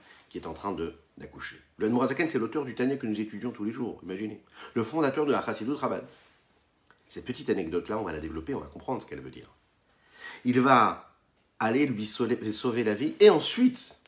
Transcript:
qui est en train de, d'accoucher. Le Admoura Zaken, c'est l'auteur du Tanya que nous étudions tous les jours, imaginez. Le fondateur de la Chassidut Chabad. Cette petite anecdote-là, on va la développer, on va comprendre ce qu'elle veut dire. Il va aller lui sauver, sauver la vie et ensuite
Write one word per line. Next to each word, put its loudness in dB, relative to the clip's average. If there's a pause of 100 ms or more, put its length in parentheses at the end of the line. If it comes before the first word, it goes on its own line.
(280)
qui -10
est -12
en -10
train -6
de, -6 (240)
d'accoucher. -14 (180)
Le 0
Admoura 2
Zaken, 0
c'est 0
l'auteur -2
du -10
Tanya 0
que -6
nous -2
étudions -6
tous -8
les -4
jours, -8
imaginez. -8 (340)
Le 0
fondateur 0
de 4
la 0
Chassidut -4
Chabad. -4 (1040)
Cette -14
petite -4
anecdote-là, -2
on -4
va -6
la -6
développer, -8
on -6
va -12
comprendre -8
ce -18
qu'elle -14
veut -14
dire. -20 (880)
Il 4
va 6 (480)
aller 4
lui -2
sauver, -2
sauver -2
la 2
vie -4
et 12
ensuite 2